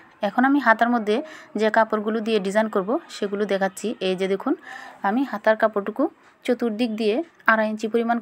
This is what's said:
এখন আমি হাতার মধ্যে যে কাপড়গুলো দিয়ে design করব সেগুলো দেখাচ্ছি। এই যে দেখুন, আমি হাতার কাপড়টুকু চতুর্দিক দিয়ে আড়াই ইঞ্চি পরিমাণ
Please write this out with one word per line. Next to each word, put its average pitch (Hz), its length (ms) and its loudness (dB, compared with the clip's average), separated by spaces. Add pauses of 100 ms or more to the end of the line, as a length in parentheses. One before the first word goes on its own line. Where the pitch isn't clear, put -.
(280)
এখন 247 220 0
আমি 285 180 4
হাতার 226 260 4
মধ্যে 208 220 0 (460)
যে 220 140 4
কাপড়গুলো 220 420 2 (100)
দিয়ে 220 180 2
design 214 300 0
করব 190 140 -2 (260)
সেগুলো 202 360 -2
দেখাচ্ছি। 190 360 -2 (200)
এই 185 120 0
যে 190 140 0
দেখুন, 254 200 -2 (540)
আমি 226 140 2 (100)
হাতার 220 300 2
কাপড়টুকু 214 420 0 (420)
চতুর্দিক 240 540 -2
দিয়ে 214 160 2 (360)
আড়াই 220 200 2
ইঞ্চি 214 220 -6
পরিমাণ 233 280 0